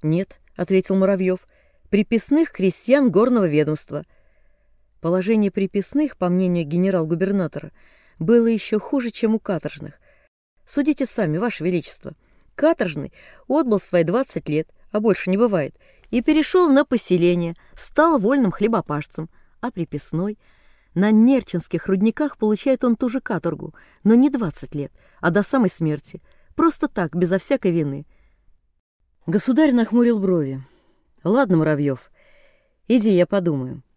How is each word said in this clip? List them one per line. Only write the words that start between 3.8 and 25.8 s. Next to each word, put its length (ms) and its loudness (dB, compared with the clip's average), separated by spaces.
Положение 500 0
приписных, 680 -2
по 120 -2
мнению 360 0
генерал-губернатора, 1040 -2
было 300 4
еще 320 -2
хуже, 320 -4
чем 240 -2
у 40 -2
каторжных. 560 -10
Судите 380 -2
сами, 320 -4
Ваше 260 -6
Величество. 500 -6
Каторжный 580 -2
отбыл 320 0
свои 240 0
двадцать 460 -4
лет, 180 -4
а 80 -2
больше 300 0
не 80 0
бывает, 380 0
и 120 -2
перешел 480 2
на 160 4
поселение, 680 0
стал 420 0
вольным 340 2
хлебопашцем, 800 -4
а 80 -6
приписной. 680 -6
На 160 2
нерчинских 760 2
рудниках 500 -2
получает 460 0
он 120 2
ту 140 -2
же 100 -4
каторгу, 560 -6
но 120 6
не 140 6
двадцать 440 -6
лет, 200 -8
а 100 0
до 140 2
самой 260 0
смерти. 520 -6